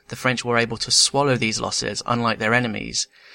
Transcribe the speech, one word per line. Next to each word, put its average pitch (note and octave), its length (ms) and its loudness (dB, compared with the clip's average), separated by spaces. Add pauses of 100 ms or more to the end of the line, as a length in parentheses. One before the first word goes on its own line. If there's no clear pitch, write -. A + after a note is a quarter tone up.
the - 80 -10
French B2 300 -2
were A#2+ 120 2
able A#2 200 0
to - 140 -4
swallow C#3 440 4
these A2 240 0
losses, G#2 460 -4
unlike A#2 340 0
their A2 140 2
enemies, A#2 520 -2 (300)